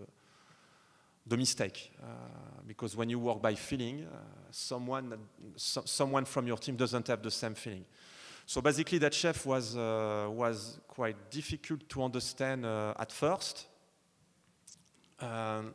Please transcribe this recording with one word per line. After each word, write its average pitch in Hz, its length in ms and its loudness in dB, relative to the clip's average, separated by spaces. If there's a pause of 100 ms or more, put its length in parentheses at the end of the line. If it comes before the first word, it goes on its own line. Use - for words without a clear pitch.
(1300)
the 117 100 2
mistake, - 560 0 (100)
uh, 123 40 -12 (600)
because 107 300 -6
when 117 140 0
you 120 80 0
work 117 240 0
by 110 120 6
feeling, 135 560 -4
uh, 139 60 -12 (340)
someone, 127 640 -4 (440)
so-, - 280 -2
someone 135 400 4
from 131 220 0
your 117 100 2
team 135 200 -2
doesn't 120 300 4
have 110 160 2
the 110 80 0
same 110 240 -2
feeling. 95 300 -8 (640)
So 131 160 0
basically, 151 360 6
that 147 140 6
chef - 320 2
was, 123 320 2
uh, 110 540 2
was 113 580 0
quite 113 420 -2
difficult 156 600 -4
to 135 120 0
understand, 127 640 0
uh, 107 340 0
at 113 140 -4
first, - 540 0 (1500)
um, 110 540 -2